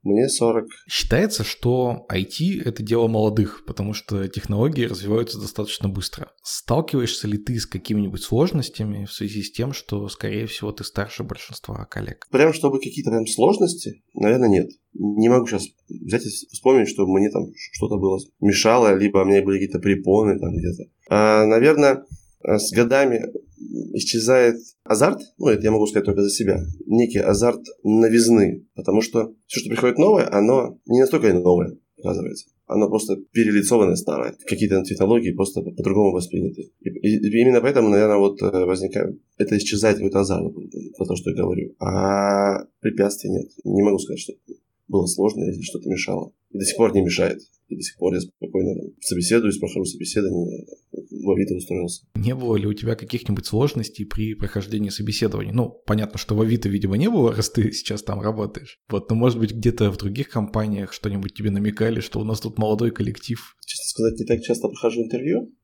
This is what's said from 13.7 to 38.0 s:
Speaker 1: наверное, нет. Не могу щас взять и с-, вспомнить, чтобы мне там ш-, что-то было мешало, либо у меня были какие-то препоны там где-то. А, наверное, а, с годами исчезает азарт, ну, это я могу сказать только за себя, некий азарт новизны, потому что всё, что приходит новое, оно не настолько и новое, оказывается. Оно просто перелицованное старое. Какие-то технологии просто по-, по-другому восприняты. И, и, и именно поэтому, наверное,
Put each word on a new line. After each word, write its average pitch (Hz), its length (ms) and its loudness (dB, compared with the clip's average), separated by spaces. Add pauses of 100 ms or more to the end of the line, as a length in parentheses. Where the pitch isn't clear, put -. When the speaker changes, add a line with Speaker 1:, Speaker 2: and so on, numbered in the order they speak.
Speaker 1:
наверное, 117 360 4
нет. 95 220 4 (220)
Не 104 360 2
могу 123 180 6
щас 104 220 -4 (180)
взять - 380 -4
и 110 40 -6
с-, - 220 -12
вспомнить, 131 380 4
чтобы 95 280 0
мне 104 120 4
там - 240 -4
ш-, - 180 -18
что-то - 240 -4
было 95 240 0 (220)
мешало, 104 580 4
либо 98 200 4
у 95 60 4
меня 98 160 6
были 98 180 0
какие-то 95 200 -4
препоны 98 580 2
там 87 160 -4
где-то. 87 300 -4 (260)
А, 107 360 6
наверное, 139 580 4 (380)
а, 104 180 0
с - 140 -4
годами 120 480 2 (720)
исчезает 120 640 2 (260)
азарт, 113 360 2 (180)
ну, - 100 0
это 107 160 2
я 107 80 4
могу 107 160 2
сказать 104 180 0
только 101 160 2
за 101 80 2
себя, 98 300 0 (260)
некий 117 340 2
азарт 107 420 2 (220)
новизны, 110 920 4
потому 92 260 2
что 113 320 -2 (140)
всё, 123 140 -6
что 110 80 -10
приходит 117 280 0
новое, 185 340 4
оно 120 540 2
не 123 140 4
настолько 131 300 4
и 90 40 4
новое, 90 440 2 (200)
оказывается. - 520 -6 (180)
Оно 104 220 2
просто 104 260 -2 (160)
перелицованное 104 640 4
старое. 67 400 -4 (100)
Какие-то 98 380 0
технологии 98 480 2
просто 98 300 -2
по-, 87 100 -10
по-другому 98 400 2
восприняты. 90 600 -6 (100)
И, - 80 -8
и, 107 280 0
и 107 240 2
именно 123 200 6
поэтому, 123 280 4
наверное, 104 280 6